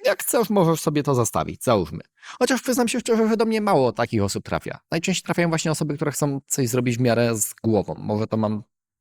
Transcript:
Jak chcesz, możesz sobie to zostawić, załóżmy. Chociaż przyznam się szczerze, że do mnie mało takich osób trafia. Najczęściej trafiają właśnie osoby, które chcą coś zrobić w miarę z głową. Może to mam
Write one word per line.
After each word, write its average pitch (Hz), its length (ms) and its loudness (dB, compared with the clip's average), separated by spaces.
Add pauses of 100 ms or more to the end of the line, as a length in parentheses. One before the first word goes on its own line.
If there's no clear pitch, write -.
Jak - 180 2
chcesz, 233 260 0
możesz 165 320 4
sobie 147 220 0
to 143 120 2
zostawić, 82 480 -2
załóżmy. 92 360 0 (400)
Chociaż 247 220 2
przyznam 247 260 0
się 240 120 -2
szczerze, 220 300 2
że 220 80 2
do 226 80 2
mnie 220 160 0
mało 156 300 2
takich 110 320 0
osób 101 220 -4
trafia. - 340 -6 (120)
Najczęściej 170 340 -2
trafiają 175 240 0
właśnie 160 220 -2
osoby, 147 240 -2
które 151 160 -2
chcą 139 360 -2
coś 135 200 0
zrobić 123 300 0
w 123 40 0
miarę 117 340 2
z - 180 -4 (100)
głową. 98 340 2
Może 104 300 -2
to 113 100 -2
mam 107 260 -2 (380)